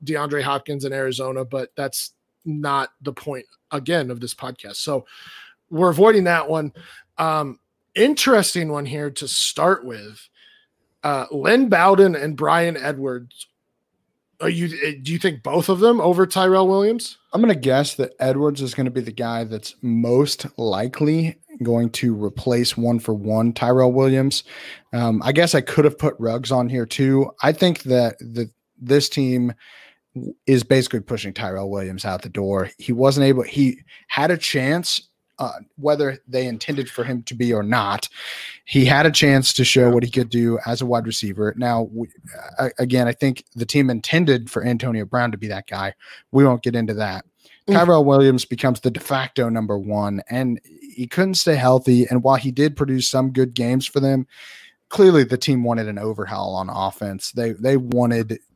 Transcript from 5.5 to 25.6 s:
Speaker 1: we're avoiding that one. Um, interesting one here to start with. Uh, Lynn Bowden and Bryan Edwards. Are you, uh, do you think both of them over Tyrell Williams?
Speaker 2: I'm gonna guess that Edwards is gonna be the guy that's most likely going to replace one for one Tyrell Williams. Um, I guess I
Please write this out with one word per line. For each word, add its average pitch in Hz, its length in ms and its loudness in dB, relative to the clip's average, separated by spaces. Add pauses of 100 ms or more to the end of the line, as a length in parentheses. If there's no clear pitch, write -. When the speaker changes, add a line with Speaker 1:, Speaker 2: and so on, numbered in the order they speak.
Speaker 1:
we're 175 220 2
avoiding 196 340 6
that 165 240 0
one. 156 240 -4 (440)
Um, 156 420 -2 (360)
interesting 208 760 2
one 147 160 -6
here 147 240 -8
to - 160 -12
start 165 580 -2
with. 107 440 -16 (720)
Uh, 139 300 -2
Lynn 208 360 2
Bowden 190 460 6
and 147 220 -6
Bryan 160 400 2
Edwards. 135 720 -8 (920)
Are 165 80 -2
you, 170 180 -4
uh, 156 260 -6 (100)
do 143 100 -6
you 170 60 -2
think 160 240 -2
both 160 260 -2
of 185 120 2
them 233 200 4
over 180 260 4
Tyrell 185 400 4
Williams? 202 520 0 (140)
Speaker 2:
I'm 214 80 0
gonna 226 140 4
guess 135 420 0
that - 220 -4
Edwards 139 440 0
is 127 120 -8
gonna 127 160 -2
be 123 120 -4
the 113 100 -10
guy 117 320 -6
that's 110 380 -12
most 120 640 0 (120)
likely 127 800 -2 (240)
going 117 280 0
to 117 260 -2
replace 120 600 -2
one 117 220 0
for 113 140 -4
one 110 400 0
Tyrell 127 400 4
Williams. 135 500 2 (520)
Um, 117 280 0
I 131 100 0
guess 165 220 2
I 143 60 4